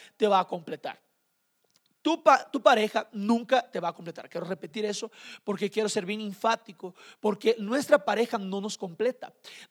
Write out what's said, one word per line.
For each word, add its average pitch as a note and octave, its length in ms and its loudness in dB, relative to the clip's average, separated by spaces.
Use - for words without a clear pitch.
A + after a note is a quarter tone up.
te G#3+ 100 0
va G3 140 4
a F3+ 60 -2
completar. D#3+ 540 -12
Tu D#4+ 200 -2
pa-, - 280 4
tu A#3 120 -6
pareja A3 500 2
nunca A#3 580 0
te F#3 100 -10
va E3+ 80 -6
a E3+ 60 -6
completar. E3 340 -16
Quiero E3+ 180 -10
repetir F#3+ 380 4
eso G#3 260 0
porque G3 280 -2
quiero G#3+ 180 2
ser G3 160 0
bien G#3 160 -4
enfático, G#3 720 -4
porque G#3+ 380 0
nuestra C4+ 440 0
pareja A3+ 340 -2
no G3 240 -6
nos G3+ 160 -8
completa. G#3+ 560 -6